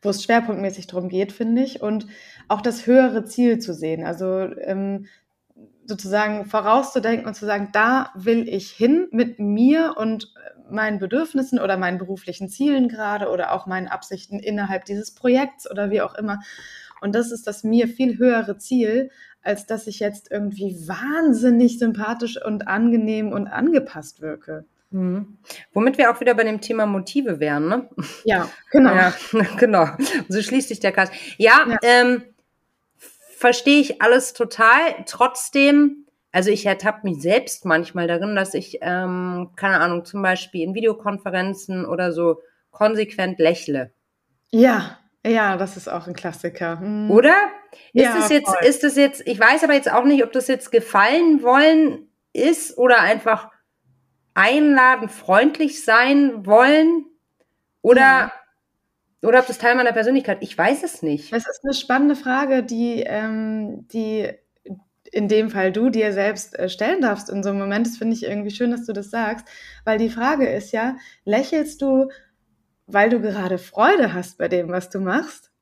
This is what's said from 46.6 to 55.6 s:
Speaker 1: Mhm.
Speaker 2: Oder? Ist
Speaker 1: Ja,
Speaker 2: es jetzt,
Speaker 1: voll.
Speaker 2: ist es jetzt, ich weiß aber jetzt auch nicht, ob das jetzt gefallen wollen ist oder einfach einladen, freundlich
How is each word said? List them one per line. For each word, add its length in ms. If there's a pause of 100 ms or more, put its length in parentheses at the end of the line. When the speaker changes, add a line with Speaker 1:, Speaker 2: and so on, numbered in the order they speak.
Speaker 1:
Mhm. 340
Speaker 2:
Oder? 240 (580)
Ist 120
Speaker 1:
Ja, 140
Speaker 2:
es 100
jetzt, 180
Speaker 1:
voll. 180
Speaker 2:
ist 180
es 120
jetzt, 300
ich 140
weiß 260
aber 80
jetzt 180
auch 140
nicht, 180
ob 80
das 160
jetzt 240
gefallen 720
wollen 640 (240)
ist 460
oder 240
einfach 480 (840)
einladen, 760
freundlich 760